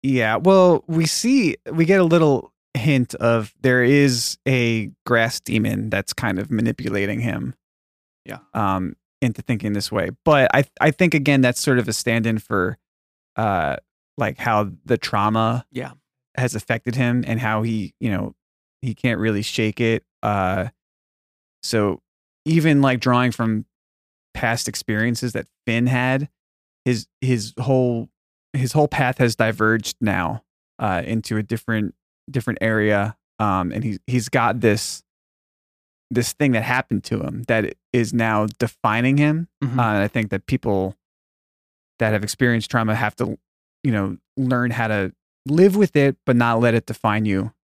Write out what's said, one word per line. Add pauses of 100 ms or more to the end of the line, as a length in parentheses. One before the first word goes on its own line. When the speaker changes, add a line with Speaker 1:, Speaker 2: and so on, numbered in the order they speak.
Speaker 1:
Yeah,
well,
we
see, (160)
we
get
a
little (220)
hint
of
there
is
a (140)
grass
demon
that's
kind
of
manipulating
him (720)
Speaker 2:
Yeah. (160)
Speaker 1:
um, (260)
into
thinking
this
way. (140)
But
I, (160)
I
think,
again,
that's
sort
of
a
stand-in
for, (560)
uh, (420)
like,
how (140)
the
trauma
Speaker 2:
Yeah. (440)
Speaker 1:
has
affected
him
and
how
he,
you
know, (480)
he
can't
really
shake
it. (180)
Uh, (960)
so (420)
even,
like,
drawing
from (680)
past
experiences
that (180)
Finn
had, (560)
his, (140)
his
whole, (420)
his
whole
path
has
diverged
now, (340)
uh,
into
a
different, (360)
different
area. (220)
Um,
and
he,
he's
got
this, (1080)
this
thing
that
happened
to
him
that (180)
is
now (120)
defining
him. (140)
Speaker 2:
Mm-hmm.
Speaker 1:
Uh, (120)
and
I
think
that
people (1000)
that
have
experienced
trauma
have
to, (460)
you
know, (200)
learn
how
to (340)
live
with
it,
but
not
let
it
define
you. (120)